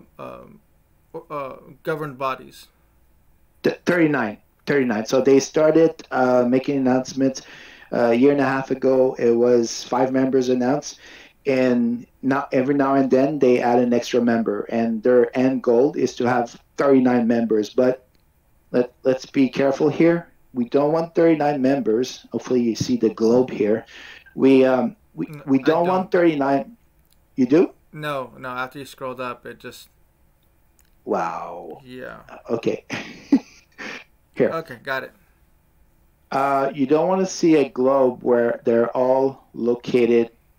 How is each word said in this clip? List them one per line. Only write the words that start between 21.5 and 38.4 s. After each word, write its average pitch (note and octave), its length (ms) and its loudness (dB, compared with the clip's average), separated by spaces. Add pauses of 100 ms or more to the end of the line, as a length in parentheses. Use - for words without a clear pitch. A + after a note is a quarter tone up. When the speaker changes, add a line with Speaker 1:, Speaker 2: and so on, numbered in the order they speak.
Speaker 2:
members. B2+ 680 -2
Hopefully B2 320 -2
you A2+ 120 0
see B2 220 -2
the A2+ 160 0
globe B2 380 2
here. G#2+ 340 -2 (480)
We, C3+ 320 4
um, B2+ 300 0 (180)
we, - 140 -8
Speaker 1:
N-, D3 180 -18
Speaker 2:
we C3+ 140 0
Speaker 1:
I - 20 -2
Speaker 2:
don't D#3+ 240 0
Speaker 1:
don't. - 40 0
Speaker 2:
want F#3 220 -2
thirty-nine. C#3+ 640 0 (600)
You B3+ 100 2
do? D3+ 260 2 (220)
Speaker 1:
No, C#3+ 460 -10
no. C3 100 -12
After B2+ 300 -8
you C3 60 -14
scrolled B2+ 360 -12
up, B2 240 -12
it A#2 140 -16
just - 300 -20 (1120)
Speaker 2:
Wow. E2+ 840 -8
Speaker 1:
Yeah. B2 360 -18 (280)
Speaker 2:
Okay. A2+ 400 -6
<laughs> - 40 -10 (1400)
Here. A#2 160 0
Speaker 1:
Okay, D#3 340 -8
got C3 200 -8
it. C3 100 -18 (1160)
Speaker 2:
Uh, C#3 460 -2
you C#3 100 0
don't D3+ 220 2
wanna F#3+ 180 0
see E3 300 2
a C3 140 2
globe B2+ 520 0
where A#2+ 440 0